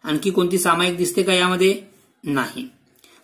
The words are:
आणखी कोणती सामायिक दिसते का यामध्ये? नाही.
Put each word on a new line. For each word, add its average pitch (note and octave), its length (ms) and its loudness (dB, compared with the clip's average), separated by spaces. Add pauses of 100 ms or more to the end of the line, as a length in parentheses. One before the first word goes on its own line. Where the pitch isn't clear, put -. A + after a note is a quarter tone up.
आणखी D#3 280 -2
कोणती F3+ 280 0
सामायिक F3 380 2
दिसते F3+ 260 -2
का F#3+ 100 2
यामध्ये? F#3 480 2 (420)
नाही. B2+ 400 -4 (600)